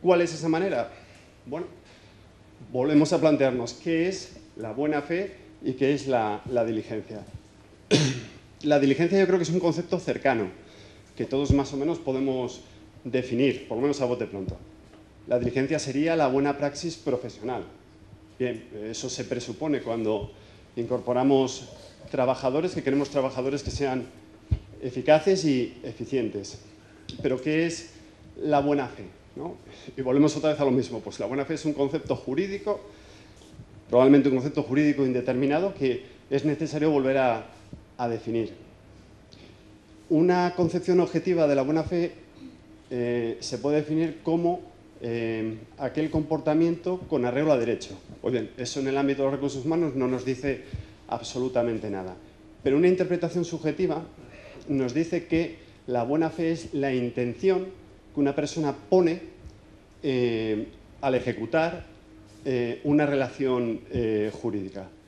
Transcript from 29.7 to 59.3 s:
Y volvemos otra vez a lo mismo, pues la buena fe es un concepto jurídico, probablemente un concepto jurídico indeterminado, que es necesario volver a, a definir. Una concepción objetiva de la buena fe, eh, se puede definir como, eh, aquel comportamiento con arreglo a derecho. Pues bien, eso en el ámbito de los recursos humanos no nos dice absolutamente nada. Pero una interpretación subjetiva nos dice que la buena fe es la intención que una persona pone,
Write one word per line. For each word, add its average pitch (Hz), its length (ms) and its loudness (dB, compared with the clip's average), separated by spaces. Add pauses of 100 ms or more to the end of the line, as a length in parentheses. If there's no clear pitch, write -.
Y 135 60 -8
volvemos 143 340 4
otra 151 140 0
vez 147 80 -2
a 147 60 2
lo 135 80 4
mismo, 120 260 -2
pues 101 220 -12
la 104 60 -4
buena 135 180 -2
fe 160 100 -6
es 147 100 -8
un 151 100 0
concepto 139 420 -2
jurídico, 196 640 0 (1080)
probablemente 135 400 8
un 131 60 2
concepto 139 280 0
jurídico 139 440 2
indeterminado, 135 680 0
que 127 300 0 (240)
es 139 160 0
necesario 151 460 0
volver 135 280 2
a, 117 280 2 (500)
a 120 120 -2
definir. 113 440 -2 (1600)
Una 175 440 4
concepción 180 460 2
objetiva 165 460 2
de 143 80 4
la 139 80 2
buena 156 200 0
fe, 170 300 -2 (760)
eh, 120 500 -2
se - 180 -6
puede 143 180 0
definir 156 460 -2
como, 170 380 0 (400)
eh, 113 580 -4 (200)
aquel 147 320 -2
comportamiento 160 880 0 (100)
con 135 160 0
arreglo 139 280 2
a 131 60 4
derecho. 113 400 -2 (220)
Pues 117 120 -2
bien, 110 240 -2
eso 123 240 -6
en 135 80 0
el 135 100 0
ámbito 139 240 0
de 135 40 2
los 135 80 0
recursos 135 300 -4
humanos 160 300 0
no 131 140 0
nos 127 160 -2
dice 131 400 -4 (440)
absolutamente 120 800 -2
nada. 92 260 -8 (460)
Pero 139 140 4
una 175 120 6
interpretación 175 560 0
subjetiva 156 600 -2 (640)
nos 131 260 0
dice 165 320 -2
que 165 300 0 (300)
la 123 160 0
buena 151 280 2
fe 165 220 -2
es - 220 -8
la 139 180 0
intención 127 760 0 (460)
que - 80 -2
una 139 140 2
persona 147 400 -2 (160)
pone, 180 300 4 (840)